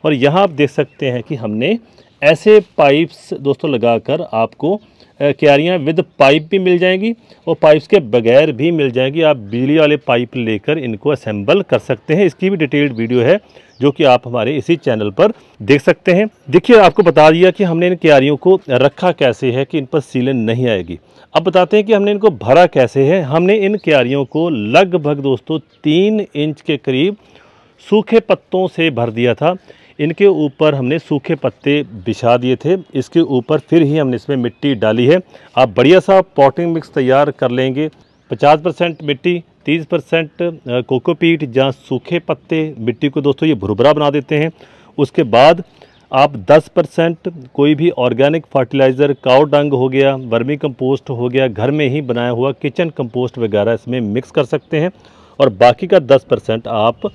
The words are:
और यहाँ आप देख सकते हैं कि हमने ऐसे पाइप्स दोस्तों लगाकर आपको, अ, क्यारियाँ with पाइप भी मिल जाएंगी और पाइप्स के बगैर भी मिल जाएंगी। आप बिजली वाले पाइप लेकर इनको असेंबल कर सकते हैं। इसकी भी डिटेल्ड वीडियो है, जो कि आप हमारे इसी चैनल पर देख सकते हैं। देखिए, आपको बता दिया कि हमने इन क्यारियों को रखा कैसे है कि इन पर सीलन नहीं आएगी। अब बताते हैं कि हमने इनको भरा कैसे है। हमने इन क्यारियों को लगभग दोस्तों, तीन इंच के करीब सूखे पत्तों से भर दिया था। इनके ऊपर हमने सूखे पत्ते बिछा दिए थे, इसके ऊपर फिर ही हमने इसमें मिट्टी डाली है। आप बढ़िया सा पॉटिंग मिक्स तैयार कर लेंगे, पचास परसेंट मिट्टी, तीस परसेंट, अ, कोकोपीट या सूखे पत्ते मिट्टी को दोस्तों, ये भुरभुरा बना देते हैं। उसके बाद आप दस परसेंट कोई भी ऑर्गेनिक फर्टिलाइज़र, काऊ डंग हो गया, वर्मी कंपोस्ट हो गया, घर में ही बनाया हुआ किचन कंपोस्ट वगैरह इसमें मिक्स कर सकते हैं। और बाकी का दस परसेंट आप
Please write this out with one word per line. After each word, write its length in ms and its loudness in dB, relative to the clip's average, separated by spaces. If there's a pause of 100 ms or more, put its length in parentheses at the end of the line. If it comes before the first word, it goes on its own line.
और 80 0
यहाँ 300 2
आप 80 0
देख 200 -2
सकते 360 -6
हैं 160 -4
कि 120 -10
हमने 440 -4 (440)
ऐसे 380 4 (180)
पाइप्स 640 0
दोस्तों 300 -4
लगाकर 640 -2
आपको, 440 -4
अ, 20 -12 (440)
क्यारियाँ 560 2
with 260 -2 (140)
पाइप 320 4
भी 80 0
मिल 200 0
जाएंगी 360 -2 (340)
और 140 -2
पाइप्स 240 4
के 140 2
बगैर 520 2
भी 180 -4
मिल 200 -2
जाएंगी। 320 -4
आप 140 2
बिजली 420 -2
वाले 180 2
पाइप 400 -4
लेकर 420 -4
इनको 320 -6
असेंबल 520 -2
कर 160 -2
सकते 360 -4
हैं। 120 2
इसकी 240 -2
भी 60 -4
डिटेल्ड 360 -2
वीडियो 280 -2
है, 200 2 (400)
जो 100 2
कि 140 -2
आप 240 2
हमारे 280 -4
इसी 200 -2
चैनल 340 -4
पर 220 0 (300)
देख 180 2
सकते 320 0
हैं। 160 0 (220)
देखिए, 280 6
आपको 240 4
बता 280 6
दिया 200 4
कि 140 -4
हमने 220 -2
इन 80 0
क्यारियों 420 2
को 240 2 (100)
रखा 420 0
कैसे 400 -2
है 120 -2
कि 140 -6
इन 60 -4
पर 160 -4
सीलन 360 -4
नहीं 320 -2
आएगी। 300 -4 (380)
अब 60 2
बताते 340 2
हैं 100 0
कि 60 0
हमने 180 0
इनको 200 0
भरा 360 4
कैसे 380 0
है। 180 0
हमने 340 0
इन 200 -2
क्यारियों 480 0
को 260 -4
लगभग 680 0
दोस्तों, 400 -4
तीन 760 -2
इंच 260 -6
के 160 -4
करीब 400 -2 (760)
सूखे 300 2
पत्तों 480 -4
से 220 -2
भर 200 -4
दिया 240 0
था। 220 -2 (440)
इनके 260 0
ऊपर 480 0
हमने 240 -4
सूखे 360 -4
पत्ते 480 -2
बिछा 540 -2
दिए 200 -2
थे, 200 -2 (180)
इसके 260 -2
ऊपर 380 -2
फिर 240 2
ही 160 0
हमने 180 -2
इसमें 200 -6
मिट्टी 380 -4
डाली 320 0
है। 140 4 (360)
आप 120 4
बढ़िया 320 4
सा 200 2
पॉटिंग 540 0
मिक्स 200 -8
तैयार 360 2
कर 200 -4
लेंगे, 400 -4 (400)
पचास 300 2
परसेंट 420 -4
मिट्टी, 420 -4 (220)
तीस 200 -2
परसेंट, 560 -4
अ, 380 -4
कोकोपीट 760 -2
या 140 0
सूखे 480 -8
पत्ते 600 -6
मिट्टी 300 -4
को 120 -4
दोस्तों, 280 -2
ये 60 0
भुरभुरा 380 0
बना 180 0
देते 260 -4
हैं। 140 -2 (480)
उसके 240 -2
बाद 420 4 (480)
आप 240 0
दस 320 2
परसेंट 480 -2 (380)
कोई 200 2
भी 160 0
ऑर्गेनिक 600 0
फर्टिलाइज़र, 600 0
काऊ 320 4
डंग 280 0
हो 160 0
गया, 260 0
वर्मी 420 -4
कंपोस्ट 540 -4
हो 180 -4
गया, 200 0
घर 220 -4
में 180 -2
ही 120 -4
बनाया 300 -4
हुआ 220 -2
किचन 380 -6
कंपोस्ट 480 -6
वगैरह 340 -2
इसमें 280 -6
मिक्स 300 -6
कर 140 -2
सकते 320 -6
हैं। 140 -2 (500)
और 80 4
बाकी 380 2
का 120 -10
दस 320 0
परसेंट 380 -4
आप 320 -2 (140)